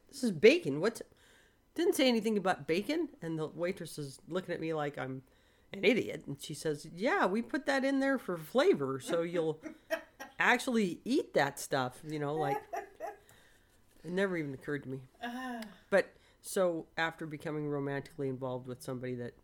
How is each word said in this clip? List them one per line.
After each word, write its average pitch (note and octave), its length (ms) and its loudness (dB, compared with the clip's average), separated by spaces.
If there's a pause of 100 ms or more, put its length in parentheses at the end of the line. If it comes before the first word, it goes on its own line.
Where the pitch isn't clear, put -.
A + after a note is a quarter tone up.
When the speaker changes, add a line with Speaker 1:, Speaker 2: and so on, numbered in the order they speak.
Speaker 1:
This - 140 -6
is A3+ 80 4
bacon. E3 480 6
What's G#3+ 220 0
it?" - 100 -16 (640)
Didn't F4 200 4
say C4 120 6
anything A3+ 300 2
about F3+ 280 0
bacon. C#4 440 0 (120)
And E3 160 -4
the D#3 100 -2
waitress E3 500 -6
is C#3 220 -10 (100)
looking F#3 260 -4
at - 60 -6
me D#3+ 120 -2
like D3 240 -4
I'm C3 260 -6 (500)
an G3 100 -6
idiot. E3 440 4
And C#3 140 -8
she - 120 -10
says, D3+ 420 -4
"Yeah, C#4 300 2
we G#3 160 2
put C#4+ 240 -4
that C4+ 180 2
in C4+ 160 2
there C4+ 180 2
for F3+ 200 -4
flavor, D#3+ 640 2
so E3+ 200 0
you'll E3 380 0 (440)
Speaker 2:
<laughs> - 360 -18
Speaker 1:
actually G#3+ 640 4
eat C#4 300 0
that C#3 260 2
stuff," C3 480 -2
you D3+ 120 -4
know, D3 160 -2
like, D#3+ 260 0 (1400)
it E3 60 -8
never F#3 260 0
even D3 160 -4
occurred C#3+ 300 -6
to B2+ 60 -10
me. C3 120 -8 (200)
Speaker 2:
Ah. A#3+ 380 -6 (300)
Speaker 1:
But - 240 2 (280)
so F3 440 0 (100)
after E3 300 -2
becoming D3+ 420 -4
romantically C#3 640 -4
involved B2+ 380 -6
with B2+ 140 -10
somebody B2+ 340 -6
that A#2+ 180 -8 (100)